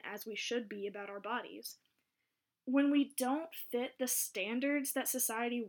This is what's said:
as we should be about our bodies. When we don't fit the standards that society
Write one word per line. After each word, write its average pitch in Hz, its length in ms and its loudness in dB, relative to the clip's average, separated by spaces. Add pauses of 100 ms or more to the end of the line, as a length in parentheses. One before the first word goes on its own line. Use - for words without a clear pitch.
as 202 200 -8
we 214 120 -6
should 233 320 -2
be 202 180 -4
about 202 220 -8
our 202 100 -8
bodies. 202 560 -6 (920)
When 277 220 6
we 285 260 6
don't 277 340 0 (220)
fit 240 280 0
the 254 80 2
standards 254 840 0
that 254 140 0
society 240 600 0